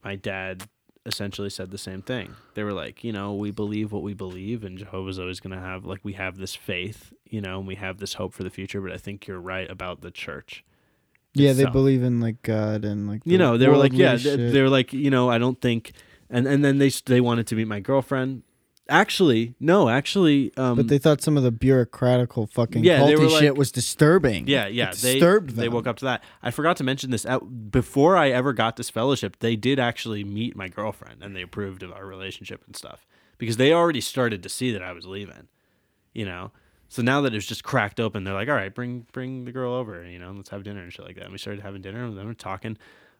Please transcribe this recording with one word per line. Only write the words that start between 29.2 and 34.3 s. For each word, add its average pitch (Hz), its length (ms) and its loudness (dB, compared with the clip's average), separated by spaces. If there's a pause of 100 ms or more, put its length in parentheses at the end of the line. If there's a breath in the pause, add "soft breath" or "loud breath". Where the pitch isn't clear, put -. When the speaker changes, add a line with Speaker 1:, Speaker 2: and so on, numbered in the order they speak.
Speaker 1:
they 117 180 0
did 127 200 0
actually 113 460 -4
meet 104 320 -8
my 95 140 -12
girlfriend, 98 520 -12
and 98 140 -14
they 92 60 -10
approved 95 420 -10
of 90 80 -16
our 98 140 -18
relationship 95 600 -14
and 104 120 -20
stuff - 280 -18 (320)
because 113 200 -4
they 135 160 6
already 170 260 2
started 113 440 -4